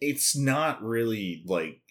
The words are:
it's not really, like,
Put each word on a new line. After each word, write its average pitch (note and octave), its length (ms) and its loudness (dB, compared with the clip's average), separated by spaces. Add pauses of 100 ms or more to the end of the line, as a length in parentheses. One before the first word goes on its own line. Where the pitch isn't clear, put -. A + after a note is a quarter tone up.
it's C#3+ 340 0
not C#3 480 0
really, A2 600 0
like, E2 460 -2